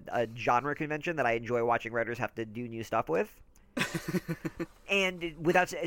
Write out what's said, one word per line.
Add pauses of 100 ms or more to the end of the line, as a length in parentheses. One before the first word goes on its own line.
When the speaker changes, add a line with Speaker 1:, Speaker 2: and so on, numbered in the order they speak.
Speaker 1:
a (100)
genre
convention
that
I
enjoy
watching
writers
have
to
do
new
stuff
with. (360)
Speaker 2:
<laughs> (1080)
Speaker 1:
And (100)
without, (140)